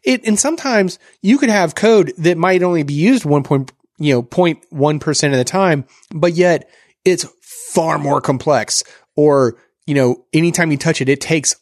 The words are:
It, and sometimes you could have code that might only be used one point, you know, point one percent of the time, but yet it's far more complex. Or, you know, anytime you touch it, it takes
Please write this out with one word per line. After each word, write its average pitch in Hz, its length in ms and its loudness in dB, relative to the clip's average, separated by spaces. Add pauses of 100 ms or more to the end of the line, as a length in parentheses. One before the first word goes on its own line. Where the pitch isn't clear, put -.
It, 254 220 -2
and 214 120 0
sometimes 254 600 -2 (240)
you 226 160 4
could 277 100 0
have 196 260 0
code 208 440 2
that 170 200 0
might 180 240 2
only 175 200 0
be 143 120 -6
used 208 300 2
one 147 180 0
point, 135 300 -2 (260)
you 151 140 0
know, 120 100 0
point 170 480 -2
one 151 300 -2
percent 143 340 -2
of 131 40 2
the 127 60 0
time, 170 420 0 (260)
but 170 220 0
yet 175 360 0 (340)
it's 180 220 0 (140)
far - 580 -4
more 143 220 -2
complex. 131 640 -2 (320)
Or, 139 400 2 (320)
you 147 60 -2
know, 131 380 0
anytime 165 380 0
you 143 60 0
touch 160 240 -4
it, 131 80 -2
it 139 120 0
takes - 420 -4